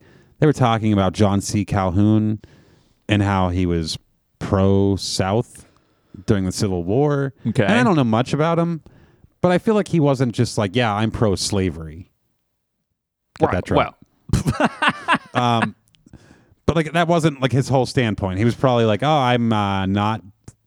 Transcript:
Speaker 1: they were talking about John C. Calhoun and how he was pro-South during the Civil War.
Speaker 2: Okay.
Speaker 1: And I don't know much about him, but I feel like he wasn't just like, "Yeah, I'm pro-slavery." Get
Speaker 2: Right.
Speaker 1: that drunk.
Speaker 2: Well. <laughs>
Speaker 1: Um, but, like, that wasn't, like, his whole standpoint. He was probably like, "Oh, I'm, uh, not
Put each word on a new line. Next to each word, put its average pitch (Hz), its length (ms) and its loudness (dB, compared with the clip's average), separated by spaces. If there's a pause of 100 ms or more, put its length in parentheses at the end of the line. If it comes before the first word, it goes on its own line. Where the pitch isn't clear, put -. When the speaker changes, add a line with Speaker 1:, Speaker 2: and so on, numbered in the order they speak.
(400)
Speaker 1:
they 151 60 2
were 147 80 4
talking 113 400 0
about 95 200 2
John 101 280 2
C. 104 240 -2
Calhoun 104 720 0 (680)
and 104 160 2
how 95 260 0
he 90 160 0
was 85 320 -2 (420)
pro-South 98 1300 -2 (640)
during 98 180 0
the 90 60 -2
Civil 92 320 -4
War. 139 500 -2 (140)
Speaker 2:
Okay. 117 160 0
Speaker 1:
And 196 100 2
I 240 100 2
don't 208 120 2
know 143 80 2
much 117 300 0
about 160 260 0
him, 170 220 -2 (600)
but 180 100 2
I 180 60 2
feel 220 180 0
like 202 120 0
he 170 120 0
wasn't 135 360 2
just - 220 -2
like, 104 180 -2
"Yeah, 120 180 0
I'm 110 160 -2
pro-slavery." 92 1000 -2 (1300)
Get 156 80 4
Speaker 2:
Right. 127 60 -2
Speaker 1:
that 87 120 -2
drunk. - 300 0 (640)
Speaker 2:
Well. 277 100 2 (640)
<laughs> - 0 -
Speaker 1:
Um, 120 420 0 (920)
but, 151 100 0
like, 151 180 -2
that 165 140 2
wasn't, 156 340 2
like, 131 100 0
his 131 180 0
whole 127 160 2
standpoint. 101 540 -2
He 110 60 2
was 117 100 2
probably 120 300 2
like, 107 180 0
"Oh, 135 60 0
I'm, 123 420 2
uh, 98 340 0
not 101 360 0 (460)